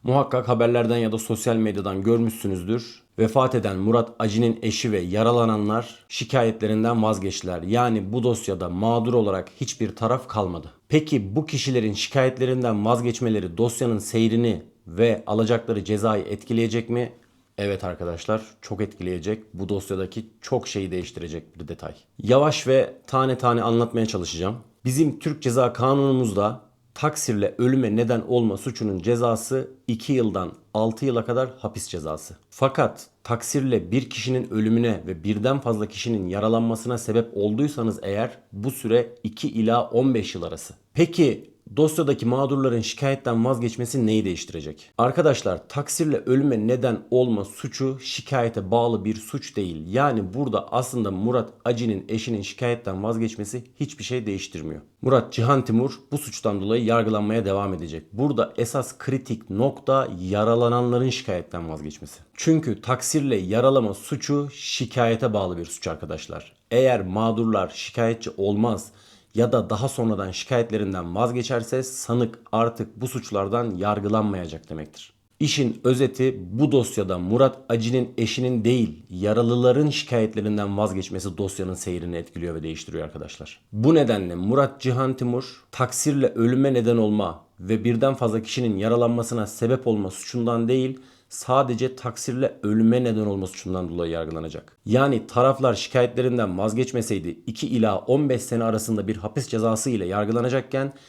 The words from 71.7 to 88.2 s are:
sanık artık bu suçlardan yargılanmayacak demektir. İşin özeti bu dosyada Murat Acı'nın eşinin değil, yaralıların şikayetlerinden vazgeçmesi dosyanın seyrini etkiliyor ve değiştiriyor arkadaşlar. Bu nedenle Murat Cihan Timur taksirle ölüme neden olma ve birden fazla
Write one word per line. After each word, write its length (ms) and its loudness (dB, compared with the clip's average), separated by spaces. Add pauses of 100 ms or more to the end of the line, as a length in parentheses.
sanık 560 -2 (120)
artık 500 -2
bu 60 -4
suçlardan 680 -2
yargılanmayacak 920 -2
demektir. 440 -14 (260)
İşin 440 0
özeti 560 2 (120)
bu 200 2
dosyada 460 2
Murat 400 4 (120)
Acı'nın 380 0 (100)
eşinin 460 0
değil, 460 2
yaralıların 800 4
şikayetlerinden 880 -2
vazgeçmesi 600 -2
dosyanın 360 -4
seyrini 420 -6
etkiliyor 400 -8
ve 80 -8
değiştiriyor 400 -8
arkadaşlar. 580 -14 (100)
Bu 240 6
nedenle 400 2
Murat 460 2
Cihan 320 0
Timur 580 -4
taksirle 560 0
ölüme 460 4
neden 240 4
olma 480 0 (140)
ve 240 -2
birden 300 4
fazla 280 0